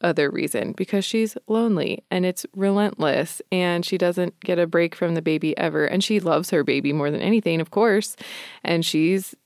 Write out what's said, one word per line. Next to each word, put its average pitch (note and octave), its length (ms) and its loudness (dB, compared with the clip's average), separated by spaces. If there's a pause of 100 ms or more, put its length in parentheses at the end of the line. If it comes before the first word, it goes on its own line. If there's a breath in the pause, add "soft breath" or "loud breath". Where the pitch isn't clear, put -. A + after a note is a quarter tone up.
other D#3+ 300 2
reason, - 420 -4
because F#3+ 320 -2
she's A3 320 -2 (100)
lonely A3 640 0
and F3+ 160 0
it's F3+ 180 -4 (120)
relentless G3 840 0 (120)
and F3 320 0
she F#3+ 140 -2
doesn't F3 420 0
get F3 180 -2
a F3 80 4
break E3+ 280 2
from E3+ 200 0
the D#3+ 80 -2
baby D#3 360 0
ever. D3+ 260 0
And F#3 180 0
she G#3+ 180 2
loves E3 300 0
her D3+ 140 2
baby C#3 280 0
more D3 180 0
than D3+ 100 -2
anything, F3+ 400 2
of D#3+ 100 -6
course. G#3+ 460 2 (480 loud breath)
And E3 200 0
she's, E3+ 500 0 (120)